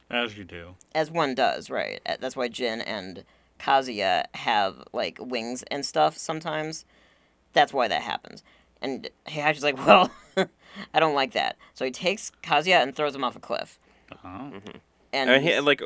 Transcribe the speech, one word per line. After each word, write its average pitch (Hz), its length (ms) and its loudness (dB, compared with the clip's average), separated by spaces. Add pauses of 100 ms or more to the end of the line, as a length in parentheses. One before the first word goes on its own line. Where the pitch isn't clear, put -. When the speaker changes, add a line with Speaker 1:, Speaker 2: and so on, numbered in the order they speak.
(120)
Speaker 1:
As 120 260 -4
you 104 60 -12
do. 87 320 -16 (180)
Speaker 2:
as 156 160 0
one 160 240 -2
does, 101 360 0
right. 69 360 -4
Uh, - 140 -4
that's 127 160 -8
why 127 120 -2
Jin 117 340 -4
and 95 420 -10 (360)
Kazuya 110 680 2 (100)
have, 98 480 0 (100)
like, 90 260 -4
wings 123 440 -6
and 143 220 -8
stuff 156 320 2
sometimes. 156 680 -6 (680)
That's 147 200 4
why 127 140 2
that 87 160 0
happens. - 400 -8 (380)
And 131 280 -6 (180)
Heihachi's 151 360 0
like, 143 140 2
<laughs> - 80 -8
"Well, 190 260 8 (120)
<laughs> - 680 -6
I 156 60 2
don't 156 160 4
like 135 180 0
that." 76 240 -2 (160)
So - 120 -8
he 131 60 -4
takes - 400 -4 (120)
Kazuya 165 380 4
and 127 140 -2
throws 147 200 -2
him 135 100 -4
off 117 100 -4
a - 40 -18
cliff. - 380 -8 (340)
Speaker 1:
Uh-huh. 90 160 -18
Speaker 3:
Mm-hmm. 101 500 -16 (360)
Speaker 2:
And 135 160 2
Speaker 3:
I 123 40 8
mean, 135 100 8
he, 160 100 4
Speaker 2:
he's 117 100 4
Speaker 3:
like, 143 220 4